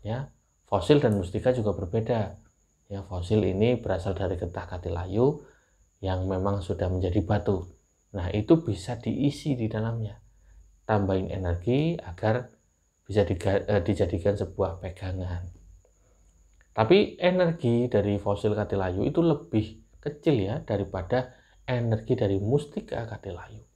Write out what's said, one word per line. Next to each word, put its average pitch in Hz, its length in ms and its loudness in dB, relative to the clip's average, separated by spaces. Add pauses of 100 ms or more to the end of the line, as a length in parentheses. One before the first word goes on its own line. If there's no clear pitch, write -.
ya. 120 240 -6 (400)
Fosil 143 320 4
dan 110 160 4
mustika 104 320 0
juga 107 240 0
berbeda. 110 640 -2 (500)
Ya, 98 220 -10
fosil 92 320 2
ini 95 340 2
berasal 95 380 -4
dari 92 240 -2
getah 90 320 -8
katilayu 92 720 -2 (580)
yang 92 300 -2
memang 95 320 0
sudah 92 320 -2
menjadi 92 320 0
batu. 101 400 0 (480)
Nah, 87 160 -4
itu 131 320 4
bisa 113 400 -4
diisi 139 560 -2
di 113 80 -2
dalamnya. 110 560 -4 (640)
Tambahin 98 480 0
energi 123 640 0
agar 110 560 -2 (480)
bisa 101 240 2
diga-, 98 400 0
eh, 104 160 2
dijadikan 98 560 0
sebuah 92 400 -2
pegangan. 90 720 -8 (1200)
Tapi 170 480 4
energi 165 720 2
dari 101 320 2
fosil 104 320 0
katilayu 98 560 0
itu 170 160 2
lebih - 720 -2
kecil, - 400 0
ya, 101 240 -2
daripada 101 720 -2 (320)
energi 117 480 0
dari 98 240 2
mustika 120 720 -2
katilayu. 110 560 -14 (100)